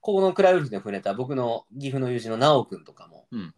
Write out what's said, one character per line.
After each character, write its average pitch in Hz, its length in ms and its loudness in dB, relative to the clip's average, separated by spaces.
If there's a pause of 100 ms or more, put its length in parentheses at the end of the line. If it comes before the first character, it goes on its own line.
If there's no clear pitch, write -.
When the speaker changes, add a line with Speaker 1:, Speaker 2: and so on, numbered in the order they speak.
Speaker 1:
こ 208 140 -2
こ 190 60 2
の 185 120 2
ク 190 80 0
ラ 185 100 8
ウ 185 60 4
ル 165 60 0
フ 131 60 -6
で 104 80 -8
触 101 140 -8
れ 98 100 -6
た 98 120 -2
僕 127 220 -6
の 120 380 -4
岐 139 140 -10
阜 135 120 -4
の 127 120 -2
友 123 80 -4
人 113 120 -8
の 113 60 -4
直 131 280 4
く 95 120 -14
ん 80 60 -20
と 76 100 -20
か 85 140 -20
も、 80 240 -20
Speaker 2:
う 120 60 -10
ん。 85 200 -12